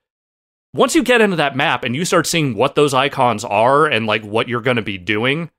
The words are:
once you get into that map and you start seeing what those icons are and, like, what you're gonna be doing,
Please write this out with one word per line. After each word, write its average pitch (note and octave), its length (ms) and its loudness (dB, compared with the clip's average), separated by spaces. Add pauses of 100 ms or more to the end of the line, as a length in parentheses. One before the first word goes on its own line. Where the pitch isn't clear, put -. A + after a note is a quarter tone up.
(760)
once B3 200 0
you D#4+ 80 4
get A#3 180 2
into G3+ 160 2
that C#3 200 -2
map C#3 280 0
and A#2+ 120 -4
you E3+ 80 -4
start F3 220 0
seeing D3 280 -2
what A#2+ 220 0
those D3 180 2
icons B2+ 500 0
are B2 420 2
and, A#2 200 0
like, G#2+ 160 0
what G#2+ 260 -4
you're A#2+ 120 -4
gonna A#2 220 -2
be G2 160 -8
doing, A#2+ 600 -4